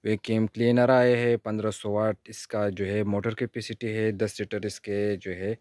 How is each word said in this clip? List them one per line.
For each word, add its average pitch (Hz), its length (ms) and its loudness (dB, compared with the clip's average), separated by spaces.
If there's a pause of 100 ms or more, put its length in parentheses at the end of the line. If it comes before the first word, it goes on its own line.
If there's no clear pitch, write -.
वैक्यूम 110 440 0
क्लीनर 120 440 4
आए 123 240 6
हैं। 120 240 2
पन्द्रह 107 320 -2
सौ 104 200 -6
वाट 107 260 0 (120)
इसका 104 420 -4
जो 98 140 -4
है 104 200 0
मोटर 104 280 -2
कैपेसिटी 113 540 -6
है, 110 260 0
दस 101 260 -2
लीटर 104 260 -4
इसके 101 340 -4 (180)
जो 92 160 -10
है 98 280 -4